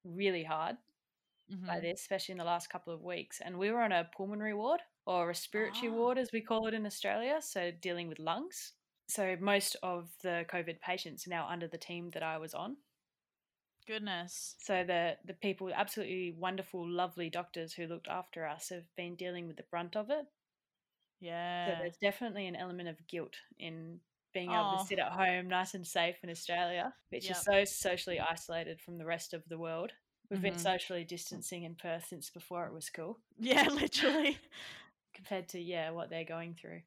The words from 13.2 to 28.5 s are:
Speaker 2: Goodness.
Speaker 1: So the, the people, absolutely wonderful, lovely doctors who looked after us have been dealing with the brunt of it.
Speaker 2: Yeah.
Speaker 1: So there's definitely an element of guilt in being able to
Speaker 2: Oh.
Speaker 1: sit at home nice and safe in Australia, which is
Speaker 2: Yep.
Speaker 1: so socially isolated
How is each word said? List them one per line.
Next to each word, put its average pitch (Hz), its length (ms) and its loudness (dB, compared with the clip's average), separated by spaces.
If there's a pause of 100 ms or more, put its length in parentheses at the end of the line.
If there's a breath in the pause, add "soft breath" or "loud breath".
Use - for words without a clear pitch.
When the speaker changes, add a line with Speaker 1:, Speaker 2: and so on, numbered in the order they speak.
Speaker 2:
Goodness. 202 760 -6
Speaker 1:
So 185 240 2
the, 170 400 4
the 185 100 -10
people, 190 400 -2
absolutely 185 580 2
wonderful, 185 560 -2
lovely 175 420 2
doctors 170 420 -4
who 170 140 -4
looked 165 220 -6
after 170 380 -4
us 151 220 -4
have 175 160 -8 (120)
been 175 200 -6
dealing 180 320 -6
with 156 80 -10
the - 80 -12
brunt 175 320 -4
of 214 140 -2
it. 294 160 0 (920)
Speaker 2:
Yeah. 175 480 -2
Speaker 1:
So 170 160 2
there's 175 180 -4
definitely 202 460 0
an 175 100 -6
element 180 320 -6
of 160 200 -10
guilt 170 260 -6 (240)
in 165 420 -10 (320)
being 180 200 -2
able 202 180 6
to 190 120 4
Speaker 2:
Oh. - 20 0
Speaker 1:
sit 190 160 0
at 151 120 2
home 180 360 4
nice 185 260 2
and 180 120 -6
safe 175 360 2
in 175 80 -8
Australia, 175 640 0 (140)
which 190 160 -6
is 190 60 -2
Speaker 2:
Yep. 185 140 0
Speaker 1:
so 202 200 10
socially 180 560 0
isolated 165 600 -2